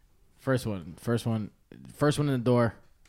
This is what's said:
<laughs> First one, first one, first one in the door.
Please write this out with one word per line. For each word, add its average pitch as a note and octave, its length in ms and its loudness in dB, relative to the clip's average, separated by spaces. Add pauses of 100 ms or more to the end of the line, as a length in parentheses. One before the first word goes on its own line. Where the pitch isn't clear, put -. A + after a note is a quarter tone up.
<laughs> - 340 -20
First B2+ 280 -2
one, F2+ 320 -8
first A#2 280 -2
one, A2+ 240 -2 (440)
first D3 240 0
one D3 100 0
in C#3 60 0
the B2+ 100 -2
door. A#2+ 300 4 (340)